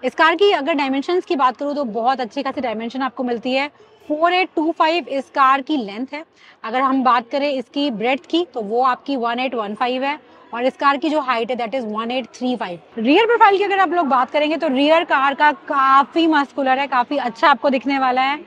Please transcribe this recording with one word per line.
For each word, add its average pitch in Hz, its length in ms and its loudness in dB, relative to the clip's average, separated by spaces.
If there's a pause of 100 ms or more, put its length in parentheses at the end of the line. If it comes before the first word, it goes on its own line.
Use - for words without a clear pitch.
इस 254 100 -4
कार 330 200 4
की 403 180 4
अगर 311 220 0
dimensions 285 500 -2
की 349 120 -2
बात 254 200 0
करूँ, 285 180 -6
तो 294 100 -4
बहुत 233 360 -2
अच्छी 254 220 -6
खासी 269 180 -6
dimension 233 420 -6
आपको 262 220 -6
मिलती 247 280 -4
है। 277 160 -2 (400)
फ़ोर 311 240 2
एट 359 240 2
टू 320 160 0
फ़ाइव 320 360 0
इस 269 160 -4
कार 269 360 2
की 302 160 -2
length 220 360 -6
है। 302 120 -12 (400)
अगर 226 160 -2
हम 269 240 2
बात 240 260 2
करें 285 220 -2
इसकी 285 380 -4
breadth 240 360 -4
की, 339 280 -2
तो 247 60 -6
वो 220 220 -2
आपकी 262 340 -2
वन 233 220 -4
एट 254 160 -4
वन 214 200 -6
फ़ाइव 254 300 -2
है 294 160 -4 (340)
और 240 100 -6
इस 254 120 0
कार 285 200 2
की 294 120 -2
जो 302 120 0
height 240 300 -2
है, 247 60 -2
that 233 240 -4
is 214 120 -6
one 220 160 -6
eight 247 260 -4
three 254 240 -2
five। 180 180 -8 (220)
rear 294 280 4
profile 427 320 4
की 392 60 0
अगर 392 140 0
आप 370 120 2
लोग 349 160 0
बात 254 240 0
करेंगे, 302 260 0
तो 311 120 -2
rear 294 360 2
कार 277 300 0
का 302 180 4
काफ़ी 277 760 2
muscular 277 520 2
है, 277 80 -2
काफ़ी 262 300 -2
अच्छा 254 320 0
आपको 285 220 4
दिखने 269 280 -2
वाला 262 240 0
है। 285 240 -2